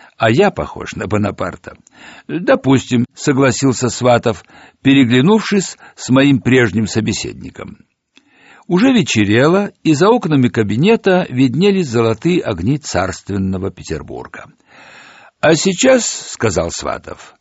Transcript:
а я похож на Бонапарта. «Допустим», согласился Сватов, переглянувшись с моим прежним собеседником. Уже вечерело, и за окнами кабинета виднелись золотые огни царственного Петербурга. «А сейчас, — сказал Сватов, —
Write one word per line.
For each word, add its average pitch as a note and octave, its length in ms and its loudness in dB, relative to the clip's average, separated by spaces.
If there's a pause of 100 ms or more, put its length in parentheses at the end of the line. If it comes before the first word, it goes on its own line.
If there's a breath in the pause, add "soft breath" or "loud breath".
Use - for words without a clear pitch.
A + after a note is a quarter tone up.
(180 soft breath)
а A2+ 120 2
я F3+ 200 4
похож - 460 -10
на G#2 100 -8
Бонапарта. G2 720 -6 (520 loud breath)
«Допустим», C3+ 880 0
согласился C3 760 0
Сватов, A#2 560 0 (380 loud breath)
переглянувшись C#3 960 2 (160 loud breath)
с - 160 -8
моим C3+ 300 4
прежним A2+ 460 2
собеседником. - 920 -8 (880 soft breath)
Уже A3 260 2
вечерело, D3 800 2 (120)
и D#3+ 120 2
за E3 140 2
окнами D#3 400 2
кабинета F3+ 800 0
виднелись D3 580 0
золотые A#2 540 0
огни A2 360 -4
царственного F#2+ 920 -4
Петербурга. - 760 -12 (920 loud breath)
«А D#3 140 4
сейчас, — A3 520 2 (260)
сказал E2+ 380 -2
Сватов, — - 720 -12